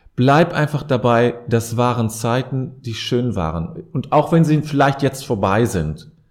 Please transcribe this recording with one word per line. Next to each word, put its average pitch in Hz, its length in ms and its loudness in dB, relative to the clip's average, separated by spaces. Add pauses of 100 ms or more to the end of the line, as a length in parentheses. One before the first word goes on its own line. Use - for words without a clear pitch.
(180)
Bleib 143 360 4
einfach 147 300 -2
dabei, 120 540 2 (120)
das 113 280 -2
waren 120 340 0
Zeiten, 131 720 -4
die 113 120 -8
schön 120 420 -2
waren. 82 560 -6
Und - 200 -6
auch 147 200 2
wenn 165 120 6
sie 151 180 2
vielleicht 143 400 0
jetzt 135 220 -2
vorbei 104 400 0
sind, 78 460 -4 (200)